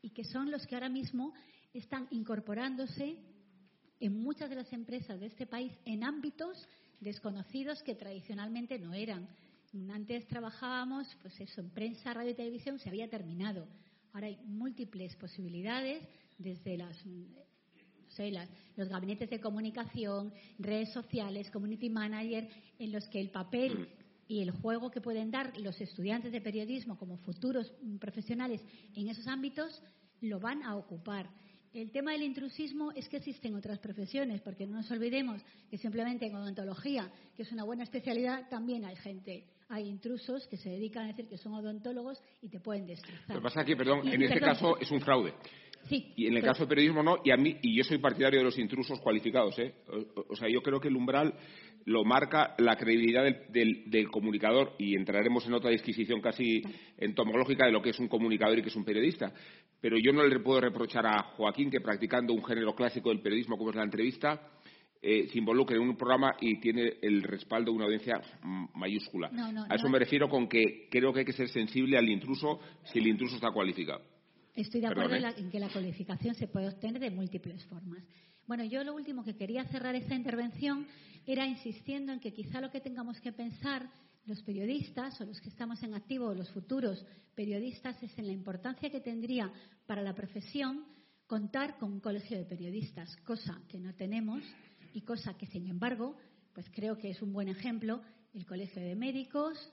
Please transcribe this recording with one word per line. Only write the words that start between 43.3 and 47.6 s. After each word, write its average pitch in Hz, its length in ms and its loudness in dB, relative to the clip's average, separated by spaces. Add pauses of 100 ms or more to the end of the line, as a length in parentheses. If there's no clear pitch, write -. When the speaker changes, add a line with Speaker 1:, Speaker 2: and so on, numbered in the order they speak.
Speaker 2:
Lo - 60 -2
que - 20 -8
pasa 127 180 0
es 139 60 2
que, 143 80 6
perdón, 135 320 4
Speaker 1:
Y, - 60 2
Speaker 2:
en 131 100 6
este 131 160 6
Speaker 1:
perdón. - 100 6
Speaker 2:
caso 160 300 6
es - 100 -4
un 143 120 2
fraude. 127 320 6 (540)
Speaker 1:
Sí, - 300 -2
Speaker 2:
Y 117 100 2
en 113 60 4
el 117 80 4
Speaker 1:
pero 131 120 6
Speaker 2:
caso 156 120 2
de 123 40 -4
periodismo 151 340 6
no, 170 200 6
y 135 80 8
a 127 60 10
mí, 151 240 6